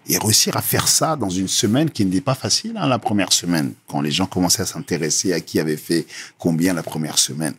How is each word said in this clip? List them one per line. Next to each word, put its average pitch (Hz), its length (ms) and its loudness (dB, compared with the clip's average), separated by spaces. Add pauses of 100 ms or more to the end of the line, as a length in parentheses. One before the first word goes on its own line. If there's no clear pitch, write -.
Et - 100 0
réussir - 400 2
à 113 40 0
faire - 280 0
ça 151 260 2
dans 107 140 -2
une 92 180 0
semaine 127 420 2
qui 110 140 0
n'était 92 160 2
pas 131 160 0
facile, 220 400 -2
hein, 180 120 0
la 123 120 2
première 101 320 0
semaine, 78 420 0 (140)
quand 71 140 -4
les 76 100 -2
gens 90 140 0
commençaient 90 380 0
à - 20 -2
s'intéresser 80 680 -2
à 82 80 0
qui 87 220 0
avait 78 160 0
fait 82 300 -2 (300)
combien 85 360 2
la 80 100 -4
première 76 340 -4
semaine. 73 420 -2